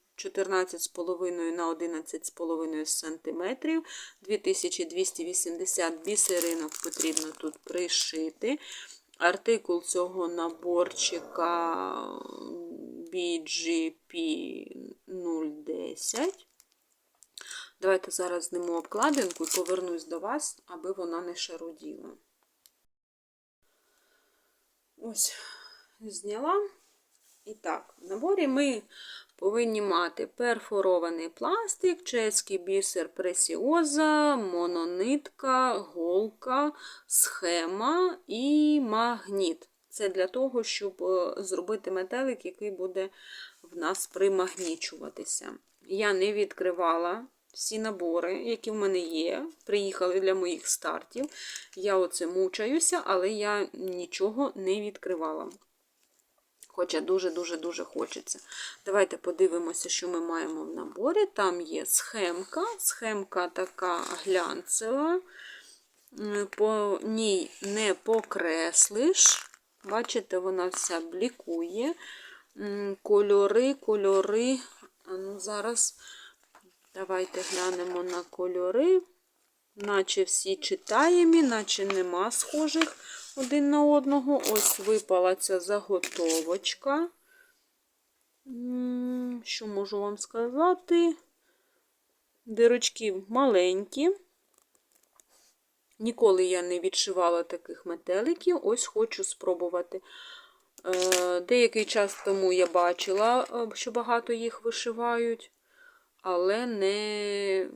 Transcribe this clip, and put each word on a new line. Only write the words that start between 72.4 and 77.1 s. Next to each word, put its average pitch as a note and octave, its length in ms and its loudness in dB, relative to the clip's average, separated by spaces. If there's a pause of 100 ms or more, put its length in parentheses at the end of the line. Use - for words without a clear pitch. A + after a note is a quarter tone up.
М, G3+ 440 -4
кольори, G3+ 720 6
кольори. G#3+ 840 2 (460)
А F3 60 -14
ну, F#3+ 280 -8
зараз G#3 560 -2 (960)
давайте F#3 480 -4